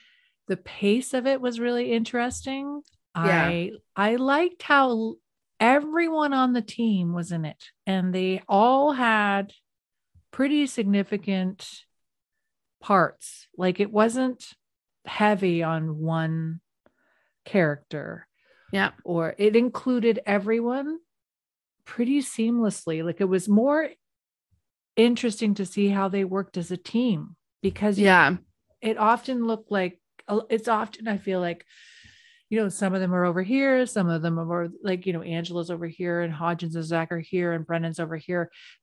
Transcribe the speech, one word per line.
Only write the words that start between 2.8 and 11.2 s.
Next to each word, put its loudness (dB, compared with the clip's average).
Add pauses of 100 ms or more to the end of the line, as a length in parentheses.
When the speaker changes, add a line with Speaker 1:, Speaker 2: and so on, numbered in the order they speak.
Speaker 2:
Yeah. 2
Speaker 1:
I, -2 (260)
I 2
liked 0
how 4
l-, -2 (420)
everyone 2
on 2
the 0
team 0
was -6
in -2
it, -12 (180)
and 0
they -2
all 6
had 0 (800)
pretty 2
significant -2 (1120)